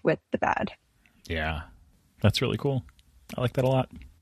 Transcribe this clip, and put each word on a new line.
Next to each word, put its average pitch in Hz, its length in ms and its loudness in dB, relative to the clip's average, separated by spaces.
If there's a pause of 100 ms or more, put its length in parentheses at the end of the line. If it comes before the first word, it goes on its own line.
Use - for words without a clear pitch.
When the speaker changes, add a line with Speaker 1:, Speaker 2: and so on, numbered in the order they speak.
Speaker 1:
with 160 160 2 (120)
the - 60 -4
bad. - 360 0 (540)
Speaker 2:
Yeah, 78 360 -4 (580)
that's - 220 4
really 110 160 0
cool. 135 260 -2 (500)
I - 60 -4
like 127 140 0
that 131 100 2
a 127 40 4
lot. 131 220 2 (320)